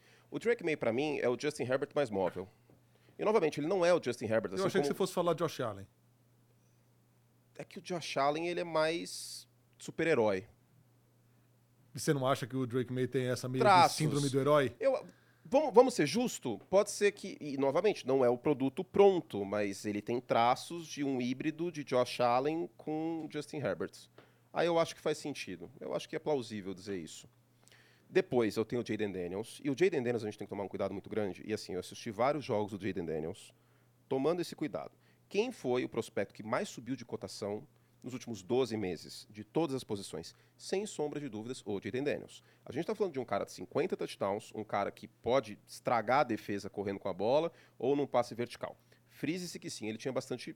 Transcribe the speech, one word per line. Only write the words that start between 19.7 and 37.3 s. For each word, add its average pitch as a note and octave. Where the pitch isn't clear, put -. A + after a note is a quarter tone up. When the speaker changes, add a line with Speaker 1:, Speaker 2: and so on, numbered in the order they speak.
Speaker 1:
ele G#2
tem B2+
traços B2+
de D3
um C3+
híbrido D3
de D3+
Josh B2
Allen C#3
com D#3+
Justin D3
Herbert. F#2+
Aí D#3+
eu E3+
acho E3
que -
faz D#3
sentido. F#2
Eu -
acho -
que -
é -
plausível A2
dizer F#2+
isso. -
Depois, B2
eu A2
tenho A#2+
o -
Jayden G#2+
Daniels. F2+
E D3
o C3+
Jayden F3
Daniels A#2
a A2
gente G#2
tem G2+
que -
tomar G2+
um F#2+
cuidado G2
muito G2
grande. G2+
E G#2+
assim, -
eu F#2
assisti -
vários A#2+
jogos G#2
do G2+
Jayden F#2
Daniels, D#2+
tomando D3+
esse -
cuidado. F#2+
Quem A3+
foi B2+
o B2
prospecto -
que -
mais C3+
subiu B2
de A#2
cotação G#2